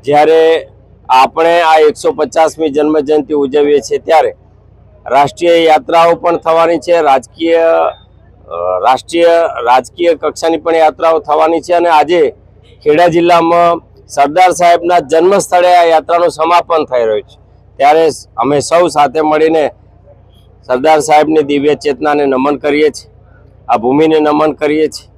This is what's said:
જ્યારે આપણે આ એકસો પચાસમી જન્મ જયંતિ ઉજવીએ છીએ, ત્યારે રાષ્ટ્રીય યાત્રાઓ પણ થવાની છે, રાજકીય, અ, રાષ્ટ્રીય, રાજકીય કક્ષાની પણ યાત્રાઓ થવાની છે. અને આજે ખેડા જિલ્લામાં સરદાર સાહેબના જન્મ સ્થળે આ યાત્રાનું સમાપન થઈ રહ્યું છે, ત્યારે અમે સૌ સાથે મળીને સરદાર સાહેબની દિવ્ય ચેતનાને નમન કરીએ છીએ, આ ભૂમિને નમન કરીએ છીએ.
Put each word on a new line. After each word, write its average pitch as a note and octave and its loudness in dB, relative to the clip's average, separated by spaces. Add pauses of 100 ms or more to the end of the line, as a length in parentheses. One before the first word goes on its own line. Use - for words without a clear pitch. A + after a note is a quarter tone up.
જ્યારે D3+ 2 (680)
આપણે C3+ 2
આ D#3+ 2
એકસો D3+ 0
પચાસમી D#3 -2
જન્મ D3+ -2
જયંતિ D3+ -2
ઉજવીએ C#3+ 0
છીએ, C#3 -8
ત્યારે C3+ 0 (720)
રાષ્ટ્રીય E3 0 (100)
યાત્રાઓ E3 2
પણ E3+ -4
થવાની E3 0
છે, E3+ -2
રાજકીય, E3 -2 (840)
અ, E2+ -12 (220)
રાષ્ટ્રીય, E3 0 (320)
રાજકીય D3+ 0
કક્ષાની E3 -4
પણ D#3+ -4
યાત્રાઓ D#3+ 0
થવાની D#3 -2
છે. F3 -4
અને E3+ 0
આજે D3+ 0 (440)
ખેડા D#3+ 2
જિલ્લામાં E3+ 0 (260)
સરદાર D#3 0
સાહેબના F3 2
જન્મ D#3+ 0
સ્થળે F3+ 0
આ E3+ 4
યાત્રાનું E3+ 0
સમાપન E3 -2
થઈ B2 -2
રહ્યું G#2+ -2
છે, - -20 (400)
ત્યારે D#3 2 (320)
અમે C3+ -2
સૌ E3+ 0
સાથે D3 -2
મળીને D#3 0 (960)
સરદાર D3 0
સાહેબની D3+ 2
દિવ્ય C#3+ -2
ચેતનાને D3 -4
નમન C3+ -2
કરીએ D3 0
છીએ, - -20 (560)
આ A#2+ 0
ભૂમિને D3+ 0
નમન D3+ 0
કરીએ D3+ -2
છીએ. - -14